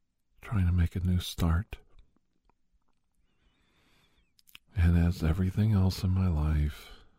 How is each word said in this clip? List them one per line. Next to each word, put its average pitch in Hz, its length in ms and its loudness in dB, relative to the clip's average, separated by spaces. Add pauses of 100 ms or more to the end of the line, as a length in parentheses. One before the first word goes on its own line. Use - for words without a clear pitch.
(400)
trying 95 260 -2
to 87 60 2
make 87 220 0
a 85 60 -6
new 90 180 0
start. 87 600 -2 (3000)
And 87 200 4
as 85 280 0
everything 92 480 0
else 95 320 0
in 92 60 0
my 92 180 0
life, 76 640 -2 (260)